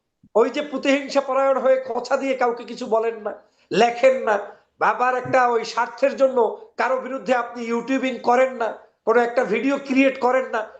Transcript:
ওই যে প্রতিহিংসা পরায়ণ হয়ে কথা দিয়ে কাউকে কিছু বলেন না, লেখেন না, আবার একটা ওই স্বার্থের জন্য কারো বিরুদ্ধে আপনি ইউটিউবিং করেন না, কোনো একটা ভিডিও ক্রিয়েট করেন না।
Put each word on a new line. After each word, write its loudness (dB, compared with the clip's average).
ওই 4
যে -4
প্রতিহিংসা 0
পরায়ণ 2
হয়ে 2
কথা -2
দিয়ে -2
কাউকে -2
কিছু -12
বলেন 0
না, -8
লেখেন 2
না, 2
আবার 0
একটা 2
ওই 0
স্বার্থের -2
জন্য 0
কারো 0
বিরুদ্ধে -4
আপনি -4
ইউটিউবিং -2
করেন 2
না, -4
কোনো 4
একটা 2
ভিডিও 0
ক্রিয়েট 2
করেন 0
না। -6